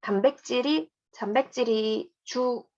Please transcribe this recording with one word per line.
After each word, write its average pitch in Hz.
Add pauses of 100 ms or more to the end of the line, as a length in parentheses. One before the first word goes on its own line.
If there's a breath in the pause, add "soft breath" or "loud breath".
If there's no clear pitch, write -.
단백질이, 247 (260)
단백질이 220 (140)
주 247 (140)